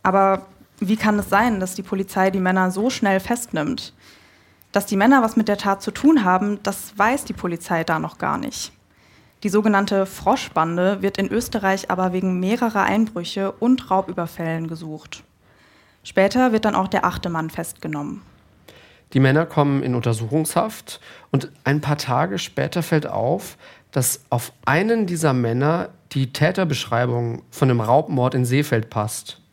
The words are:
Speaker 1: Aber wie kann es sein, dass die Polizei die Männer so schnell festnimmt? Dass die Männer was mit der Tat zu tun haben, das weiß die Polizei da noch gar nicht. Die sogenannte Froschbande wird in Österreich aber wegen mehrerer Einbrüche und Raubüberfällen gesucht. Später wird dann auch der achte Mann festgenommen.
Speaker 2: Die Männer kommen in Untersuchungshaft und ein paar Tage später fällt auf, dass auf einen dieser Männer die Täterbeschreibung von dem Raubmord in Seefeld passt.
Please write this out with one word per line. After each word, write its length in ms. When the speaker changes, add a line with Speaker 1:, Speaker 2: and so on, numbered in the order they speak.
Speaker 1:
Aber 440
wie 180
kann 220
es 100
sein, 320
dass 140
die 80
Polizei 480
die 100
Männer 300
so 200
schnell 300
festnimmt? 720
Dass 140
die 100
Männer 260
was 140
mit 120
der 100
Tat 240
zu 80
tun 340
haben, 380
das 340
weiß 280
die 80
Polizei 500
da 160
noch 200
gar 200
nicht. 340
Die 60
sogenannte 580
Froschbande 960
wird 160
in 140
Österreich 580
aber 220
wegen 260
mehrerer 460
Einbrüche 680
und 380
Raubüberfällen 760
gesucht. 560
Später 480
wird 140
dann 100
auch 120
der 160
achte 260
Mann 200
festgenommen. 720
Speaker 2:
Die 80
Männer 260
kommen 360
in 120
Untersuchungshaft 1080
und 200
ein 160
paar 160
Tage 420
später 440
fällt 240
auf, 500
dass 280
auf 220
einen 420
dieser 260
Männer 560
die 200
Täterbeschreibung 1160
von 180
dem 120
Raubmord 540
in 100
Seefeld 460
passt. 500